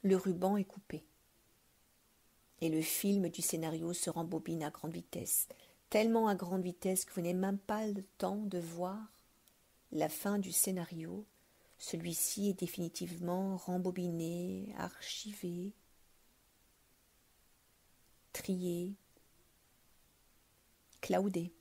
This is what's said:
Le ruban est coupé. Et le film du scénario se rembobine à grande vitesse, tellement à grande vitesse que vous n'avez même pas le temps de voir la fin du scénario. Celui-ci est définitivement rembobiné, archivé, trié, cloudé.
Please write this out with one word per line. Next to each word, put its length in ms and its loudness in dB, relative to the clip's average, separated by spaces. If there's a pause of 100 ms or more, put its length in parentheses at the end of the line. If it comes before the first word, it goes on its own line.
Le 140 6
ruban 400 2
est 80 2
coupé. 400 -12 (1600)
Et 80 2
le 120 2
film 480 4
du 140 -4
scénario 500 0
se 180 -2
rembobine 540 -2
à 60 -2
grande 220 -8
vitesse, 540 -2 (440)
tellement 380 6
à 60 6
grande 280 0
vitesse 420 0
que 80 -16
vous 80 -2
n'avez 140 0
même 240 2
pas 280 -2
le 160 -2 (140)
temps 220 0
de 200 -2
voir 400 -4 (960)
la 160 2
fin 300 0
du 140 -2
scénario. 760 0 (520)
Celui-ci 680 0
est 100 2
définitivement 1000 -2
rembobiné, 1200 -2
archivé, 920 -6 (2500)
trié, 640 -2 (2000)
cloudé. 600 2